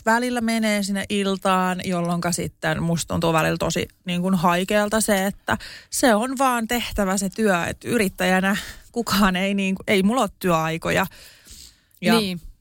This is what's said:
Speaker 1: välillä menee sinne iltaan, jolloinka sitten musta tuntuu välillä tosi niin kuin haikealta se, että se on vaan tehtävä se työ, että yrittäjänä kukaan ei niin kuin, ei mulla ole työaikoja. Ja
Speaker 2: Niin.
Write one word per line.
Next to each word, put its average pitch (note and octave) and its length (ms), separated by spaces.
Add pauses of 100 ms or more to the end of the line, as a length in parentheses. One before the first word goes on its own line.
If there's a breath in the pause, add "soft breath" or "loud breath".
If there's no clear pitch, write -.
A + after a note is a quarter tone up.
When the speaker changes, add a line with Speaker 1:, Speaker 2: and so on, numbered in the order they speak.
Speaker 1:
välillä A#3+ 340
menee A3 420
sinne G3 260
iltaan, F#3+ 760
jolloinka F3 480
sitten D#3+ 500
musta E3 320
tuntuu E3 180
välillä D#3+ 260
tosi - 300 (160)
niin F3 180
kuin F#3+ 120
haikealta G3 680
se, G3 260
että G#3+ 320 (320 loud breath)
se A#3+ 240
on B3+ 240
vaan A#3+ 300
tehtävä G#3 480
se F#3+ 140
työ, F#3+ 360
että - 220
yrittäjänä F#3+ 680 (360 loud breath)
kukaan G3+ 440
ei G3 180
niin F#3+ 200
kuin, - 120
ei G3+ 160
mulla A#3 180
ole G3 180
työaikoja. E3 680 (960 loud breath)
Ja F3 180
Speaker 2:
Niin. F#3 220 (200)